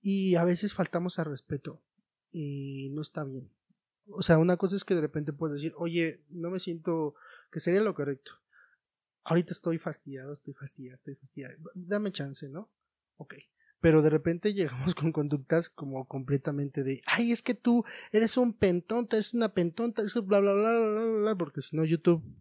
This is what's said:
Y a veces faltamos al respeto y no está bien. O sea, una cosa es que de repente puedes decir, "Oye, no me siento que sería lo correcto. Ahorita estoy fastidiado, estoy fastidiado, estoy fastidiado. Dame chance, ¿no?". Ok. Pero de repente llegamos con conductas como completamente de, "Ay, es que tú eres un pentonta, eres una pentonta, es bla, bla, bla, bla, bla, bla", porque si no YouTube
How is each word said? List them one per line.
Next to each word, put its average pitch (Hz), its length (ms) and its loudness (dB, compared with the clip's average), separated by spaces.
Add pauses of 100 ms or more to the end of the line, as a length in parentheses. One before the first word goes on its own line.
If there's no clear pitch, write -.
Y 190 360 2
a 170 80 4
veces 180 280 0
faltamos 175 460 -2
al 160 80 -2
respeto 143 560 -10 (480)
y 139 640 -8
no 151 80 -6
está 151 220 -8
bien. 131 280 -12 (540)
O 196 160 -6
sea, 160 160 6
una 175 180 4
cosa 185 200 -2
es 196 80 -2
que 190 100 0
de 165 80 0
repente 151 300 -4
puedes 147 280 -4
decir, 151 160 -6
"Oye, 170 540 -2
no 170 200 -8
me 185 100 -4
siento 165 540 -4 (380)
que 160 80 -6
sería 180 200 4
lo 208 140 0
correcto. 139 380 -6 (920)
Ahorita 170 280 2
estoy 165 260 -2
fastidiado, 139 540 -10
estoy 143 220 -14
fastidiado, 131 400 -14
estoy 139 220 -14
fastidiado. - 380 -16 (200)
Dame 196 380 -4
chance, 139 360 -8
¿no?". 165 220 -14 (460)
Ok. - 180 -20 (460)
Pero 156 220 8
de 151 80 6
repente 170 440 0
llegamos 151 400 -2
con 156 180 -2
conductas 151 580 0
como 135 380 -10
completamente 139 760 -2
de, 135 240 -4
"Ay, 233 260 2
es 226 100 2
que 240 120 -2
tú 240 300 2 (260)
eres 220 260 4
un 247 180 2
pentonta, 214 640 2
eres 220 180 0
una 226 180 2
pentonta, 214 500 0
es 208 120 -4
bla, 202 260 4
bla, 202 120 4
bla, 208 180 4
bla, 226 200 4
bla, 220 300 0
bla", 214 160 2
porque 156 240 -4
si - 160 -6
no 160 80 4
YouTube 160 400 4 (160)